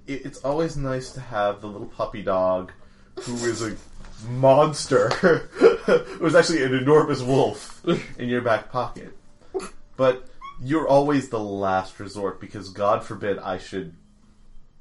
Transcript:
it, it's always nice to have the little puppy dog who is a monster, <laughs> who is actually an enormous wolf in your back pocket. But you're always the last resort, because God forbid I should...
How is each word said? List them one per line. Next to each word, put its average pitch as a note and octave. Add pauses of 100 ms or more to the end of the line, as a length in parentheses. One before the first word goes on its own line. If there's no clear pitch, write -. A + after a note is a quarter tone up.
it, C3+
it's C#3
always D3
nice C3
to C3+
have G#2
the G#2
little G#2
puppy G#2+
dog F#2 (480)
who B2 (120)
is A2
a G#2 (520)
monster, C3+
<laughs> - (400)
who -
is D#3
actually E3
an B2+
enormous C#3+
wolf - (380)
in B2
your B2
back A2
pocket. - (800)
But C3 (340)
you're C#3
always C#3
the A2+
last G2
resort, G2
because G2
God G2+
forbid G2+
I F#2
should... F2+ (840)